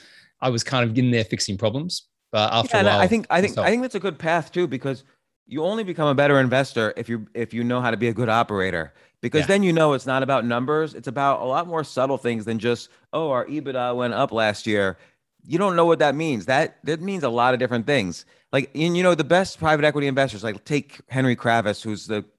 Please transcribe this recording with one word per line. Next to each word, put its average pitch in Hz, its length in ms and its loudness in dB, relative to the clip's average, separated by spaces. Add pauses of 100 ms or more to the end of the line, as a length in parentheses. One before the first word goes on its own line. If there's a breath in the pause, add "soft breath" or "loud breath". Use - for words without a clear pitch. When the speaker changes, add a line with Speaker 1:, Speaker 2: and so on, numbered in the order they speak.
(420 soft breath)
Speaker 1:
I 127 80 0
was 113 140 -2
kind 123 260 0
of 113 80 -2
in 127 140 2
there 113 120 2
fixing 104 360 -6
problems. 135 480 -4 (240)
But 107 200 0
after 113 240 2
Speaker 2:
Yeah, - 20 4
Speaker 1:
a - 20 4
Speaker 2:
and 202 100 4
I 202 80 4
Speaker 1:
while, 185 100 4
Speaker 2:
think, 220 220 0
I 170 100 2
think, 196 120 2
Speaker 1:
myself 196 160 0
Speaker 2:
I - 20 4
think 240 140 2
that's 247 100 -6
a 202 60 -4
good 170 180 -6
path 160 340 -2
too, 180 140 0
because 135 380 -6 (420)
you 147 180 -6
only 214 200 -2
become 165 240 -2
a 139 80 2
better 143 240 6
investor 127 580 2
if 117 100 -8
you, 113 280 -6
if 113 180 -6
you 117 100 -4
know 123 180 0
how 120 100 0
to 110 60 -2
be 120 100 0
a 113 60 0
good 113 160 -2
operator, 95 680 0 (260 soft breath)
because 147 200 0
Speaker 1:
Yeah. 135 40 -2
Speaker 2:
then 196 160 4
you 180 120 4
know 156 200 4
it's 127 140 -4
not 135 160 0
about 127 200 0
numbers. 135 520 -2
It's 120 120 -10
about 139 340 0
a 113 40 -4
lot 151 220 -2
more 160 160 -4
subtle 135 340 -2
things 113 280 -4
than 113 120 -4
just, 117 320 -2 (240 soft breath)
"Oh, 156 160 -4
our 123 160 -2
ebitda 127 500 -4
went 120 200 -2
up 131 160 0
last 107 340 0
year." 101 320 0 (520 soft breath)
You 151 80 -2
don't 185 200 2
know 170 80 6
what 165 140 4
that 147 140 4
means. 143 340 -4
That, 139 360 0
that 156 160 -4
means 185 240 -6
a 127 60 0
lot 120 240 2
of 120 60 0
different 120 260 -2
things. 110 400 0 (260 soft breath)
Like, 139 240 0
and, 170 220 0
you 180 60 2
know, 175 120 4
the 156 80 -2
best 175 360 0
private 156 260 2
equity 147 220 2
investors, 131 360 0
like, 107 220 -8
take - 420 -4
Henry 131 300 0
Kravis, 113 440 0
who's 107 240 -8
the, 104 200 -6 (140)